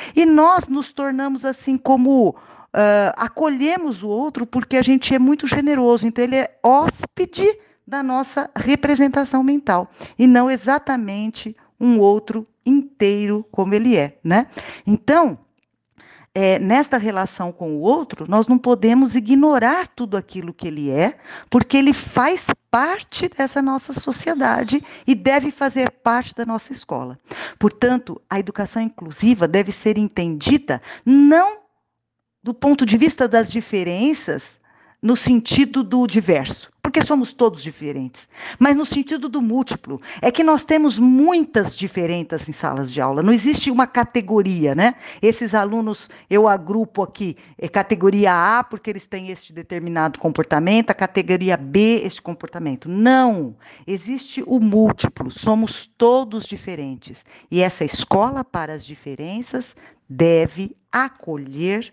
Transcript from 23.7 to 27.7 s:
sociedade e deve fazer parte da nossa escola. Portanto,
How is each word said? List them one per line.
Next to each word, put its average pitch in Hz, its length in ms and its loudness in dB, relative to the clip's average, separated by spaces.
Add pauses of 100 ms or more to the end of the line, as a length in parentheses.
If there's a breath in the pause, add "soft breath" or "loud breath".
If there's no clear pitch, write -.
sociedade 262 920 -2 (240 loud breath)
e 262 80 4
deve 262 380 0
fazer 262 400 -2
parte 240 420 -4
da 233 120 -8
nossa 233 260 -8
escola. 127 480 -10 (400 loud breath)
Portanto, 247 720 0